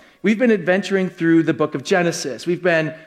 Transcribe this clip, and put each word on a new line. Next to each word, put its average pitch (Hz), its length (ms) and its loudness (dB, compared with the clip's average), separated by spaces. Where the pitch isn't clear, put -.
we've 202 160 2
been 240 140 4
adventuring 185 580 0
through 165 320 2
the 156 120 0
book 151 200 -2
of 139 80 -8
Genesis. 170 640 -2
We've 170 160 -2
been 160 320 0